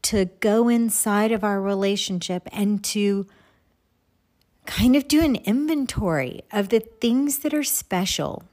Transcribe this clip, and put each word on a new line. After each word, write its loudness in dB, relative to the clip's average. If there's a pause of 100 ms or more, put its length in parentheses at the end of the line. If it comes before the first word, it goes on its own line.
to 0 (160)
go 4
inside 2
of -2
our 0
relationship -2
and 0
to 0 (1400)
kind 2
of 0
do 6
an 4
inventory -2 (100)
of -2
the 4
things 0
that -4
are 0
special. -4